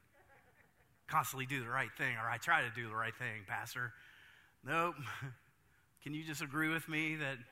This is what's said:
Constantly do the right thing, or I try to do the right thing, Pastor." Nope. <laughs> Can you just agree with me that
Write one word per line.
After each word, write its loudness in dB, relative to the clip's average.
Constantly 2
do 0
the -4
right 0
thing, 2
or 0
I 0
try 6
to 0
do -4
the -4
right 0
thing, -4
Pastor." -4
Nope. 2
<laughs> -12
Can -4
you -4
just -4
agree 2
with 2
me 2
that -2